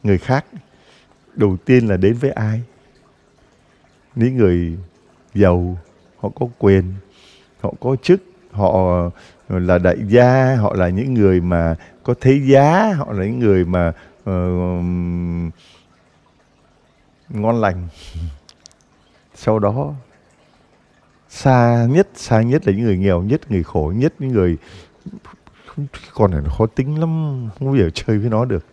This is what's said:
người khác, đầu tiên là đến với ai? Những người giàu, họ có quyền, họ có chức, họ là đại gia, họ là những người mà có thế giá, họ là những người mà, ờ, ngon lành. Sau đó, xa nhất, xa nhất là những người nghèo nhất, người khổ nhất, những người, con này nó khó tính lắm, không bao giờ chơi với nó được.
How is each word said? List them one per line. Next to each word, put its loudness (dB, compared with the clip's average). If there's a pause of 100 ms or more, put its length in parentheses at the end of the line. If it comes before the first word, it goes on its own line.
người 2
khác, -2 (880)
đầu 2
tiên 4
là 0
đến 2
với -4
ai? -4 (1500)
Những 0
người 0 (560)
giàu, 2 (400)
họ -8
có -6 (100)
quyền, 4 (760)
họ -6
có -4
chức, 2 (280)
họ 0 (400)
là 0
đại 2 (120)
gia, 4
họ 0
là 0
những -2
người 4
mà 0 (260)
có -2
thế 4
giá, 4
họ -6
là -2
những -4
người 4
mà, 0 (320)
ờ, -6 (3000)
ngon -2
lành. -2 (1500)
Sau -2
đó, -2 (1300)
xa 2
nhất, 2
xa 0
nhất 0
là 2
những -2
người 0
nghèo 0
nhất, -4
người 0
khổ -4
nhất, -2
những -6
người, 2 (1600)
con 2
này -2
nó -4
khó 0
tính -4
lắm, -4 (100)
không -4
bao 0
giờ 2
chơi -4
với -2
nó 0
được. -4